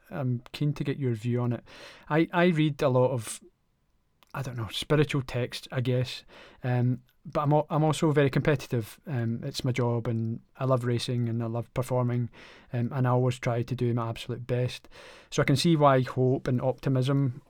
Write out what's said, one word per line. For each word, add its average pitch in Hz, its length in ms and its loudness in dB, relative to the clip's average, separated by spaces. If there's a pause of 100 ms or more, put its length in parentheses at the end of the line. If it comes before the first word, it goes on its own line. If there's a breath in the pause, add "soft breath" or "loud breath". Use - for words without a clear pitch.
(100)
I'm 127 320 -4 (100)
keen 147 220 -2
to 147 100 -6
get 139 140 -4
your 127 160 -2
view 120 260 -2
on 120 120 0
it. 117 120 -8 (440 loud breath)
I, 160 240 2
I 175 140 4
read 156 360 2
a 151 60 4
lot 127 220 4
of, 120 300 -6 (920)
I 135 100 -6
don't 123 140 -10
know, 113 140 -6
spiritual 147 520 0
text, - 500 -6
I 131 80 -2
guess, 123 440 -2 (400 loud breath)
um, 123 360 2 (260)
but 151 160 -2
I'm 139 100 2
al-, 151 160 4
I'm 151 160 2
also 156 280 2
very 139 180 4
competitive. 135 760 -2
Um, 117 380 -2
it's 135 200 -8
my 131 80 0
job, 120 360 -2
and 113 320 -4 (180)
I 131 60 -6
love 131 200 2
racing 120 440 -2
and 117 140 -2
I 117 40 -4
love 113 280 -6
performing, 123 560 -2 (420 loud breath)
um, 120 220 -2
and 127 120 0
I 123 40 2
always 127 280 2
try 120 240 -2
to 120 120 -6
do 120 180 0
my 117 160 -2
absolute 117 380 -8
best. 123 420 -4 (420 loud breath)
So - 120 0
I - 20 -4
can 139 120 4
see 165 200 4
why 143 240 6
hope 127 480 0
and 123 140 0
optimism 135 880 0